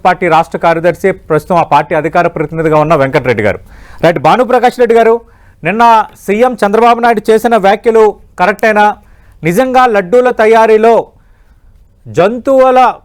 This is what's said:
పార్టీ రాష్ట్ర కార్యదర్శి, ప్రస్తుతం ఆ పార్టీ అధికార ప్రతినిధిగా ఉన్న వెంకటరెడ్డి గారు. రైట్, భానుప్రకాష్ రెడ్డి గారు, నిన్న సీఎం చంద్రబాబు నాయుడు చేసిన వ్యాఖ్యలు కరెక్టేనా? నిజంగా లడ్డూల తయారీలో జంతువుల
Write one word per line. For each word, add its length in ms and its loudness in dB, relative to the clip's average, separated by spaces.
పార్టీ 220 -2
రాష్ట్ర 300 -2
కార్యదర్శి, 540 -2
ప్రస్తుతం 440 -4
ఆ 80 0
పార్టీ 320 -2
అధికార 320 -2
ప్రతినిధిగా 500 -4
ఉన్న 180 0
వెంకటరెడ్డి 480 -2
గారు. 160 -2
రైట్, 160 0
భానుప్రకాష్ 600 0
రెడ్డి 160 2
గారు, 260 2
నిన్న 420 0
సీఎం 380 -2
చంద్రబాబు 340 0
నాయుడు 320 -2
చేసిన 260 0
వ్యాఖ్యలు 580 0
కరెక్టేనా? 560 0
నిజంగా 420 0
లడ్డూల 440 0
తయారీలో 800 2
జంతువుల 840 0